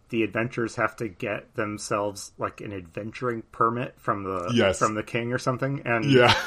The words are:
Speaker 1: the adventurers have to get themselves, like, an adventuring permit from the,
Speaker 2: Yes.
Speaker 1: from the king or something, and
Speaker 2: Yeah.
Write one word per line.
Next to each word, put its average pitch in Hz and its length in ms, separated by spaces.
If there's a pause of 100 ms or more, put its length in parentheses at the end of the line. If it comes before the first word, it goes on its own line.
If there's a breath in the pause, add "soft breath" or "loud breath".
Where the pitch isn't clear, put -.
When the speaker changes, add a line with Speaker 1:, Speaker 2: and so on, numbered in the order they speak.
Speaker 1:
the 113 160
adventurers 113 520
have 110 200
to 117 120
get 104 460
themselves, 104 840
like, 98 240
an 107 100
adventuring 110 720 (100)
permit 117 460
from 101 260
the, 95 300
Speaker 2:
Yes. 107 240
Speaker 1:
from 110 160
the 107 100
king 117 280
or 123 60
something, 135 460
and 117 200
Speaker 2:
Yeah. 127 300 (120)